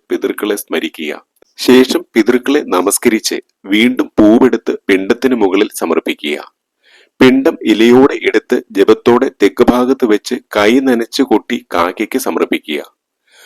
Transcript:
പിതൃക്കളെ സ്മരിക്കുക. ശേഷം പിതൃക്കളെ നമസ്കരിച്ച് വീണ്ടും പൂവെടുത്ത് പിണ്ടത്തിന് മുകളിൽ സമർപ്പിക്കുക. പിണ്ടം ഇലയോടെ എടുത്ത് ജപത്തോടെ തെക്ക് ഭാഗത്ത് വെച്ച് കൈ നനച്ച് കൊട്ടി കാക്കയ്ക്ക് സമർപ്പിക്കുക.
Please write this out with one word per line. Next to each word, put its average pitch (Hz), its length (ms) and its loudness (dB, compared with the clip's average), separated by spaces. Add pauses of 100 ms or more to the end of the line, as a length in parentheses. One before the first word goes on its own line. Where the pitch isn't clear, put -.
പിതൃക്കളെ 98 500 -4
സ്മരിക്കുക. 78 560 -8 (460)
ശേഷം 127 520 2
പിതൃക്കളെ 123 560 0
നമസ്കരിച്ച് 98 680 -2 (280)
വീണ്ടും 113 420 0
പൂവെടുത്ത് 113 640 2 (140)
പിണ്ടത്തിന് 101 480 0
മുകളിൽ 101 400 0
സമർപ്പിക്കുക. 80 640 -6 (840)
പിണ്ടം 127 420 2
ഇലയോടെ 120 600 4
എടുത്ത് 104 340 -2 (140)
ജപത്തോടെ 113 580 2
തെക്ക് 101 360 0
ഭാഗത്ത് 123 420 0
വെച്ച് 107 300 -2 (140)
കൈ 104 280 2
നനച്ച് 131 440 -2
കൊട്ടി 120 360 -2 (120)
കാക്കയ്ക്ക് 92 480 -4
സമർപ്പിക്കുക. - 600 -6 (640)